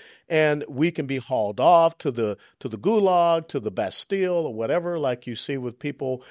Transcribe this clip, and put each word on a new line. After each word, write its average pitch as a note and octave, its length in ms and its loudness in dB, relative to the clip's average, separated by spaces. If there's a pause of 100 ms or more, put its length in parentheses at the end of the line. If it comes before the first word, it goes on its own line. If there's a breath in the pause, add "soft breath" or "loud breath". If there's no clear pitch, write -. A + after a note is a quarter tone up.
(280 soft breath)
And D3+ 400 2
we D3 240 0
can D#3 140 -6
be C3+ 100 -4
hauled A2 420 -2
off E3 400 6
to C#3+ 140 -2
the, A2 240 -2 (240 soft breath)
to - 80 -8
the G#2+ 100 -8
gulag, F3 720 2
to D3 100 -4
the G#2 140 -4
Bastille, F3 720 -2
or B2 80 -6
whatever, E3 420 -2
like B2+ 300 -2
you A#2+ 80 -6
see C#3 240 -6
with B2 220 -8
people C3+ 500 -6